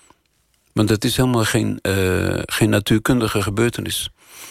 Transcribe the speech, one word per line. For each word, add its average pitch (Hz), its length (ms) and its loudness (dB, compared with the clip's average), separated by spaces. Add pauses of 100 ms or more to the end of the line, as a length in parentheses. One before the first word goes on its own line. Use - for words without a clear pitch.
(720)
Want 107 160 2
dat 107 160 0
is 120 120 0
helemaal 127 280 2
geen, 104 380 0
eh, 92 600 0
geen - 260 2
natuurkundige 107 720 0
gebeurtenis. 104 680 -4 (400)